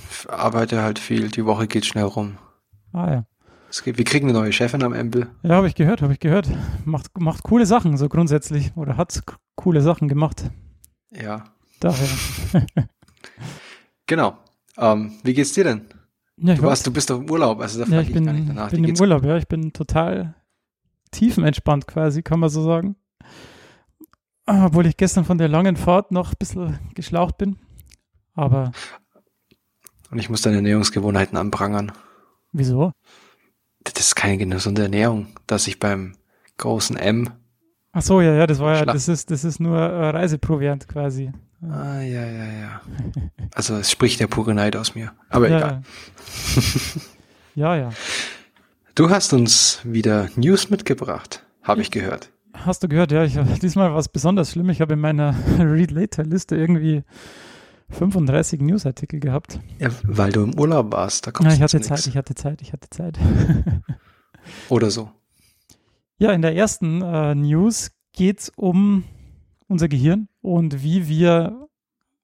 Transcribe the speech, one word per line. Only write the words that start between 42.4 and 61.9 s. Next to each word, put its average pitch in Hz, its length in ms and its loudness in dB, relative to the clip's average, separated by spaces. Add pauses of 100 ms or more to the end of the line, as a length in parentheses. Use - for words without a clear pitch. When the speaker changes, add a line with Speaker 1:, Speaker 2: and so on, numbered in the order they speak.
Speaker 1:
ja. 104 280 -12 (720)
Also - 220 -4
es 101 140 -2
spricht - 300 0
der 110 80 0
pure 110 260 -2
Neid 104 220 0
aus 110 180 -6
mir. 113 180 -12 (160)
Aber 120 200 4
Speaker 2:
Ja, 165 100 4
Speaker 1:
egal. 143 240 -4 (720)
Speaker 2:
ja. - 80 2 (920)
<laughs> - 0 -
Ja, 160 220 0
ja. 127 140 -4 (1040)
Speaker 1:
Du 165 160 4
hast 190 220 2
uns - 520 4
wieder 107 520 0
News 175 340 2
mitgebracht, - 720 -4 (180)
hab 104 160 2
ich 107 80 0
Speaker 2:
Ich - 40 -8
Speaker 1:
gehört. - 400 -6 (220)
Speaker 2:
Hast - 300 -4
du 185 60 -2
gehört? 151 240 2
Ja, 156 120 4
ich 143 140 0
hab, 139 220 2
diesmal 180 340 2
war's 156 140 0
besonders 165 440 0
schlimm. 175 180 -2
Ich 170 100 0
habe 156 140 0
in 151 60 0
meiner 147 340 2 (140)
<laughs> - 100 4
Read-Later-Liste 160 1000 0
irgendwie 160 480 2 (840)
fünfunddreißig 160 720 0
Newsartikel 147 600 -2
gehabt. 139 400 -4 (180)
Speaker 1:
Ja, 123 100 -2 (160)
weil 101 280 2
du 107 100 2
im 104 160 -2
Urlaub 147 340 2
warst, 98 340 -2
da 110 40 -10
kommst 156 180 4
Speaker 2:
Ja, 160 60 8
ich 147 40 4
Speaker 1:
du 143 60 6
Speaker 2:
hatte 151 160 4
Speaker 1:
zu - 80 -8
Speaker 2:
Zeit, 143 100 -2